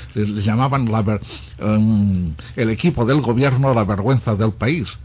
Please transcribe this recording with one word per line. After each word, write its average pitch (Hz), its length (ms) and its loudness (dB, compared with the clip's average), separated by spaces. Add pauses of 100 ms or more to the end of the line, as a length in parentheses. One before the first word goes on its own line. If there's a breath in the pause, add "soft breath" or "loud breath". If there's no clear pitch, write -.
(160 loud breath)
les 104 280 -2
llamaban 123 480 0
la 110 120 0
ver-, 104 180 -2 (380 loud breath)
em, 104 720 2 (220 loud breath)
el 113 160 0
equipo 123 340 0
del 139 160 2
gobierno 131 520 2
la 117 100 2
vergüenza 107 520 0
del 107 180 0
país. 143 340 -2 (180)